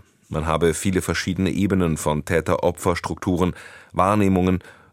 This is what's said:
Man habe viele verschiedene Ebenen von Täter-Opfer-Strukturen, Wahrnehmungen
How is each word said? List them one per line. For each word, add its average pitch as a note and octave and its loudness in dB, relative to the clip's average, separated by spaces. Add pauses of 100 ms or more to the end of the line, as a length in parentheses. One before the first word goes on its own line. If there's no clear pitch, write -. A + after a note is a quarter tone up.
(280)
Man D#2 -4
habe D#2+ 2
viele F#2 -2
verschiedene F2+ -2
Ebenen F#2 0
von D2+ -2
Täter-Opfer-Strukturen, F2 0 (380)
Wahrnehmungen F#2 2 (340)